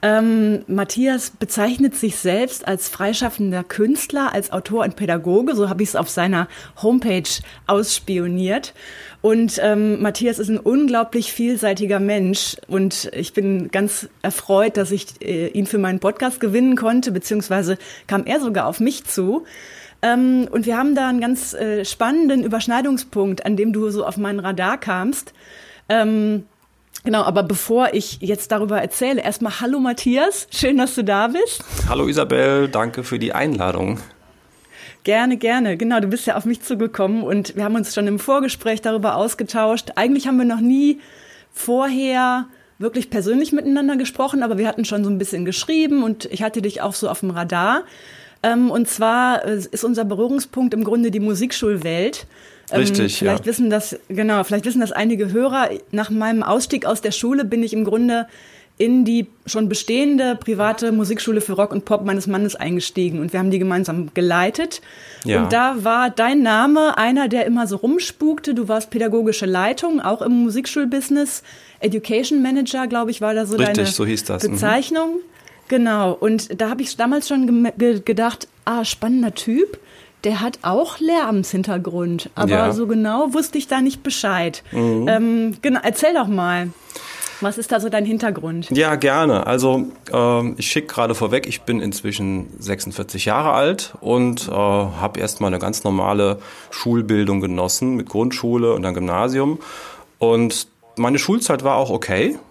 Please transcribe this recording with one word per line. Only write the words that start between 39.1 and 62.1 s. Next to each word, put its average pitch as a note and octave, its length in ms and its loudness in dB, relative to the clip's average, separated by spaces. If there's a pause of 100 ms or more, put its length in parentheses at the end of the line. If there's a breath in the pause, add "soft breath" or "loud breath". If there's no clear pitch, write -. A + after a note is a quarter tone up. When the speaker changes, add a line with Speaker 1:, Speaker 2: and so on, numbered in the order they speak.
Speaker 1:
ausgetauscht. A3 800 -2
Eigentlich C4 320 2
haben C4 80 2
wir B3+ 80 4
noch A#3 160 2
nie C#4 400 4 (540 loud breath)
vorher B3+ 920 0 (300 loud breath)
wirklich A3+ 320 -4
persönlich A#3 440 0
miteinander C#4+ 420 2
gesprochen, C4+ 480 0
aber A3+ 140 0
wir A3 100 0
hatten A3 160 -2
schon G#3 220 -2
so G3+ 40 0
ein G3+ 80 0
bisschen F#3 280 -4
geschrieben C#4+ 580 0
und A3 220 -2
ich G#3 180 -6
hatte A3 180 -2
dich G3+ 200 -4
auch G3 120 -2
so G3+ 140 -4
auf G3+ 140 -4
dem G3 80 -2
Radar. F3 540 0 (600 loud breath)
Ähm, A#3+ 260 4
und A#3 200 0
zwar, A#3+ 560 2
äh, G#3+ 100 -2
ist F#3+ 300 -6
unser A#3 180 2
Berührungspunkt A#3+ 680 0
im A3 100 0
Grunde A#3 260 2
die G#3 120 -2
Musikschulwelt. G#3 1080 -2 (420 loud breath)
Ähm, A#2+ 120 2
Speaker 2:
Richtig, G3 360 2
Speaker 1:
vielleicht G3 280 0
Speaker 2:
ja. A3 40 -2
Speaker 1:
wissen A#3 200 2
das, G#3+ 280 -2 (120)
genau, G#3 340 0
vielleicht G3+ 220 -2
wissen B3 160 2
das G#3+ 100 -2
einige G#3+ 400 0
Hörer. B3 380 2 (220)
Nach G#3 180 -2
meinem A3 340 0
Ausstieg B3+ 420 0
aus A3+ 140 0
der G#3 120 -2
Schule B3+ 340 0
bin A#3 180 0
ich A3+ 80 -4
im A3 140 0
Grunde A#3 420 2 (500 loud breath)
in A#3+ 280 4
die A#3 200 2 (220)
schon G#3+ 220 0
bestehende B3+ 680 2
private A3 560 0
Musikschule G#3+ 500 0
für G3+ 120 -4
Rock G3+ 180 0
und G3+ 140 -4
Pop G3+ 200 0
meines F#3+ 220 -2